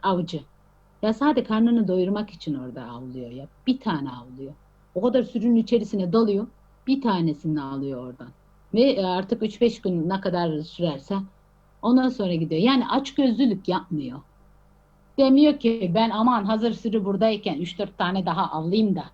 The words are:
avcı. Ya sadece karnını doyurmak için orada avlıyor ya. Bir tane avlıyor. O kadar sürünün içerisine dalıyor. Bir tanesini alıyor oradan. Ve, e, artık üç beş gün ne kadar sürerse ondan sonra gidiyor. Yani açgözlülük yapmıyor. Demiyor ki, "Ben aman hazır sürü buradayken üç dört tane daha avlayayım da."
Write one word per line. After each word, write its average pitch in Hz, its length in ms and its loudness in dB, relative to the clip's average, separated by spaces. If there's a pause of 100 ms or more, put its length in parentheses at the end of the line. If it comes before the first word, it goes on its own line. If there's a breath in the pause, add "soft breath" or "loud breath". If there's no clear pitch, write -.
avcı. 180 360 -2 (600)
Ya 220 120 0
sadece 277 300 2
karnını 226 440 2
doyurmak 185 420 0
için - 260 -8
orada 127 280 -10
avlıyor 123 480 -12
ya. 135 140 -14 (220)
Bir - 120 0
tane 147 300 -4
avlıyor. 127 440 -16 (420)
O 185 60 -2
kadar 240 220 2
sürünün 233 320 2
içerisine 214 580 0
dalıyor. 214 340 2 (400)
Bir 269 140 2
tanesini 165 600 0
alıyor 135 460 -6
oradan. 123 200 -16 (460)
Ve, 214 80 4
e, 196 240 4
artık 185 380 -2
üç 220 180 -4
beş 233 200 2
gün 175 280 -2
ne 196 120 -2
kadar 170 400 -2
sürerse 160 540 -6 (640)
ondan 254 280 4
sonra 196 260 -4
gidiyor. 160 260 -2
Yani 247 260 2
açgözlülük 247 800 0
yapmıyor. 151 520 -6 (1000)
Demiyor 285 420 6
ki, 226 360 0
"Ben 226 140 4
aman 220 340 2
hazır 220 300 0
sürü 214 320 -2
buradayken 202 500 0
üç 170 240 -8
dört 202 180 -6
tane 185 280 -2
daha 175 260 -2
avlayayım 185 440 0
da." 151 80 -6 (100)